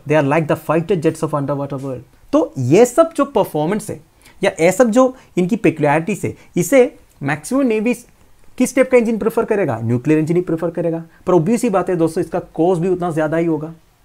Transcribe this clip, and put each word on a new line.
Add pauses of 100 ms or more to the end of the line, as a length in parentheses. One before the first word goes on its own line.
They
are
like
the (140)
fighter
jets
of
underwater
world।
तो
ये
सब
जो
performance
है (440)
या (100)
ये
सब
जो (200)
इनकी
पेक्युलियरिटीज
है, (220)
इसे (260)
मैक्सिमम
नेवीज (520)
किस
टाइप
का
इंजन
प्रेफर
करेगा?
न्यूक्लियर
इंजन
ही
प्रेफर
करेगा। (220)
पर
ऑब्वियस
ही
बात
है
दोस्तों,
इसका
कॉस्ट
भी
उतना
ज़्यादा
ही
होगा, (320)